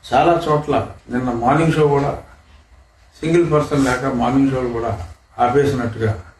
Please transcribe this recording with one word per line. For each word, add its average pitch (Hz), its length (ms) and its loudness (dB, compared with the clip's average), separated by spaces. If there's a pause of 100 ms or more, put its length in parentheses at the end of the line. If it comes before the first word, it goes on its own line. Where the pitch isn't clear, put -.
(140)
చాలా 160 180 4 (160)
చోట్ల 147 460 -2 (160)
నిన్న 123 220 -2
మార్నింగ్ 143 400 2
షో 151 160 2
కూడా 139 340 0 (960)
సింగిల్ 160 320 2
పర్సన్ 147 320 2
లేక 123 200 0
మార్నింగ్ 131 460 2
షోలు 127 180 -2
కూడా 117 400 -6 (300)
ఆపేసినట్టుగా. 123 1000 0